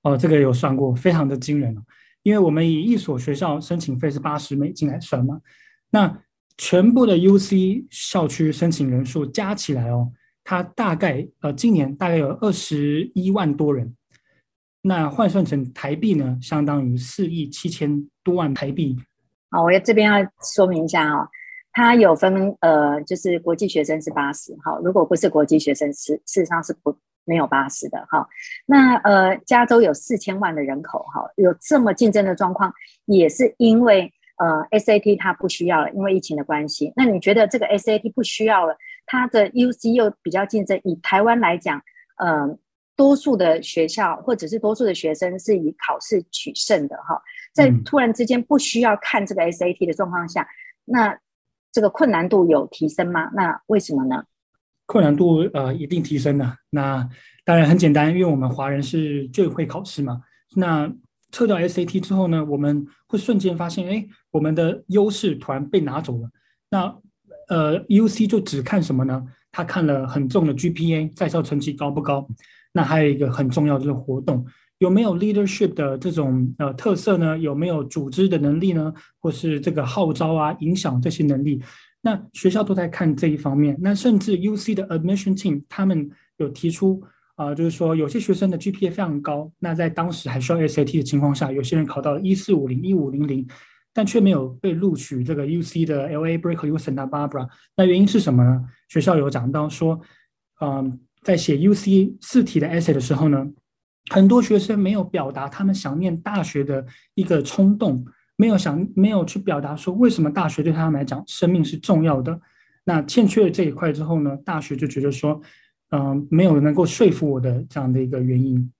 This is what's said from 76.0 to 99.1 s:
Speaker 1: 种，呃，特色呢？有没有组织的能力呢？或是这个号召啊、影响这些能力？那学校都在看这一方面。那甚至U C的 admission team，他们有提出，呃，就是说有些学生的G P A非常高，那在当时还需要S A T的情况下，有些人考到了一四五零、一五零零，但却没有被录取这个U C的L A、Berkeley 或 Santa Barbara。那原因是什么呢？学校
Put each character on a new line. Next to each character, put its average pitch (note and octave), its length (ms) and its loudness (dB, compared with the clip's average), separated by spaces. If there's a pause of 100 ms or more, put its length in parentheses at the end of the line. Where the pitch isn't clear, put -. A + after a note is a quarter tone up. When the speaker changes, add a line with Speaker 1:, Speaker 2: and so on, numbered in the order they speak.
Speaker 1:
种， C3 480 0
呃， C#3 140 -2
特 F#3 220 -2
色 F#3 220 0
呢？ D#3+ 200 0
有 D3+ 160 -4
没 D#3 140 -2
有 D#3 160 -2
组 C3+ 260 -8
织 F#3 200 2
的 E3+ 80 0
能 C#3+ 220 0
力 F#3 140 0
呢？ D#3 200 -2 (260)
或 D#3+ 120 -4
是 D3+ 280 -4
这 D#3+ 120 -4
个 D3 120 -2
号 D#3+ 300 -2
召 D#3+ 200 -2
啊、 D3+ 260 0
影 E3 160 -2
响 C3 260 -2
这 D#3+ 80 -2
些 D#3+ 140 -4
能 C#3+ 200 0
力？ C#3 180 -2 (400)
那 G#3+ 180 -2 (120)
学 - 180 -4
校 G#3 140 0
都 G3 100 -2
在 F3 140 -2
看 E3 280 -2
这 E3 120 0
一 D3+ 80 2
方 C#3+ 220 -2
面。 D3 240 2
那 G3 120 0
甚 G#3 260 2
至 G3 180 0
U G#3 180 -2
C G3+ 200 -4
的 F#3+ 120 -4
admission F#3+ 480 -2
team， D3+ 320 -4
他 - 160 -6
们 D#3+ 260 0 (280)
有 D3 100 -4
提 D3 220 -4
出， F#3+ 340 0 (340)
呃， D3 180 -6
就 E3 80 -2
是 E3 80 0
说 E3 240 0
有 D3+ 120 0
些 A#3 120 -4
学 F#3+ 160 0
生 F#3+ 160 0
的 E3+ 60 -4
G G3+ 140 -4
P F#3+ 140 -4
A F3+ 60 -2
非 - 60 -10
常 D#3+ 220 -4
高， D3+ 380 -8
那 E3+ 160 -6
在 E3 160 -2
当 E3+ 220 -4
时 - 180 -10
还 B2+ 100 -4
需 D3 140 -2
要 E3+ 60 0
S D3+ 200 0
A C#3+ 60 2
T D#3 140 -2
的 C3+ 40 -2
情 C#3 160 -2
况 C#3+ 140 2
下， C#3 180 -4
有 C3+ 120 -4
些 C#3+ 120 -4
人 D#3+ 80 2
考 C#3+ 160 -6
到 C#3+ 140 -2
了 D#3+ 80 -4
一 F#3+ 140 2
四 G3 180 -2
五 C#3 140 0
零、 B2+ 160 -4
一 F#3+ 100 0
五 D3+ 160 0
零 C#3+ 180 -4
零， C3 180 -4 (460)
但 G#3+ 140 -2
却 A3 160 2
没 G3 80 6
有 C#3 180 0
被 E3 260 -4
录 E3+ 220 0
取 B2 280 -6
这 D3 100 -4
个 C#3+ 140 -4
U E3+ 140 -2
C E3 240 -4
的 D3 220 -2
L D#3 180 -4
A、 E3 120 -2
Berkeley E3 320 -4
或 D#3 80 -2
Santa C3+ 320 -6
Barbara。 C#3+ 400 -6 (260)
那 F#3+ 80 4
原 F#3 160 4
因 G3+ 80 6
是 G#3 120 2
什 C#3+ 120 0
么 B2 120 6
呢？ B2+ 200 4 (240)
学 D#3+ 140 -2
校 F3+ 160 4